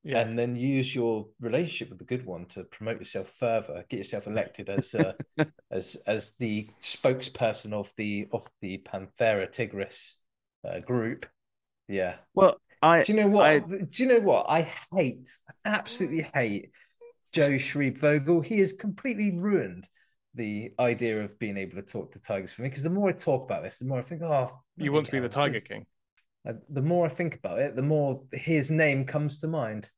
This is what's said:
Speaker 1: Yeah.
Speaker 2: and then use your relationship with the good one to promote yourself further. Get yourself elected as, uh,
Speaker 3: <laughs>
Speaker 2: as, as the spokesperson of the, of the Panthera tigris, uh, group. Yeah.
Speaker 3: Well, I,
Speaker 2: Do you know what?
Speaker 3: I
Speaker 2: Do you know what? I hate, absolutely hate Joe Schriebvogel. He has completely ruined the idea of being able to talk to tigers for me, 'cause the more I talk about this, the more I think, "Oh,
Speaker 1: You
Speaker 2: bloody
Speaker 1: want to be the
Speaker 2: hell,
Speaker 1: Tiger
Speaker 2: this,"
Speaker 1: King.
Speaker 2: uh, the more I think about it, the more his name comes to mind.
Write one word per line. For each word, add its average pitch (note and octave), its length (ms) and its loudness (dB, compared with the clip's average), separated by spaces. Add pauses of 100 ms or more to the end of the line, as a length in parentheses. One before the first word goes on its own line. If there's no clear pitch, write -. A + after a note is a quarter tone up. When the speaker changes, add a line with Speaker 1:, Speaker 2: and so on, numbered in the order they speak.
Speaker 1:
Yeah. C3 160 -2
Speaker 2:
and A2+ 200 0
then B2 180 0
use C3 380 0
your A#2 340 0 (120)
relationship B2+ 500 -2
with F#2 80 -18
the - 60 -18
good B2+ 220 -4
one F2+ 200 -10
to F2+ 180 -14
promote A2 340 -8
yourself - 300 -8
further. A2+ 600 -2
Get A2+ 100 -6
yourself G2 280 -6
elected G#2 420 -4
as, - 260 -4
uh, D3 180 0 (260)
Speaker 3:
<laughs> D#3 60 4 (260)
Speaker 2:
as, - 260 -4 (100)
as G#2+ 300 -2
the G#2+ 320 -4 (120)
spokesperson B2+ 920 0
of G#2 240 -6
the, G#2 360 -4
of G#2+ 140 -6 (140)
the F#2+ 180 -8
Panthera G2 720 -2
tigris, - 720 -4 (480)
uh, F2+ 120 -6
group. A#2 460 -2 (640)
Yeah. F#2 280 -2 (180)
Speaker 3:
Well, F#3+ 260 6 (220)
I, E3 200 8
Speaker 2:
Do G#3 100 4
you G#3+ 80 4
know G#3 80 6
what? G3+ 180 8
Speaker 3:
I D3+ 140 8
Speaker 2:
Do F#3 260 -6 (160)
you B3+ 40 4
know A#3+ 120 6
what? E3 300 4
I D#3+ 140 4 (300)
hate, D#3+ 360 0 (360)
absolutely E3 720 -2
hate A2 360 -2 (640)
Joe C#3+ 200 4
Schriebvogel. D3 920 2
He A3 140 0
has F#3+ 140 4
completely G#3 680 -2
ruined C3 480 0 (480)
the G#2+ 460 -6
idea A#2 420 2
of G2+ 160 -10
being G2+ 180 -6
able F#2 200 -8
to G2 60 -10
talk G2 300 -8
to - 80 -20
tigers G2 320 -6
for A2+ 100 -10
me, C3+ 80 -4
'cause C3+ 120 -8
the E3 80 -2
more G3 200 2
I - 20 -2
talk C3+ 320 0
about E2+ 180 -4
this, - 160 -10
the B2 60 -8
more C3 160 -2
I - 20 -8
think, D#3+ 200 -10
"Oh, C#3 280 0 (260)
Speaker 1:
You D3+ 100 -6
Speaker 2:
bloody C#3 40 0
Speaker 1:
want D3 160 2
to - 60 -6
be C#3 60 0
the B2+ 60 0
Speaker 2:
hell, A#2 60 -2
Speaker 1:
Tiger C#3+ 220 2
Speaker 2:
this," A2 100 -4
Speaker 1:
King. - 240 -14 (580)
Speaker 2:
uh, A#2 100 -8 (160)
the C#3 120 -2
more E3+ 240 4
I - 20 -2
think E3 280 -4
about F#2 240 -4
it, B2+ 160 0
the B2+ 60 0
more C#3+ 500 2
his C#3+ 380 0
name D3 340 4
comes D3 380 -2
to D#3+ 40 -4
mind. A2+ 520 -4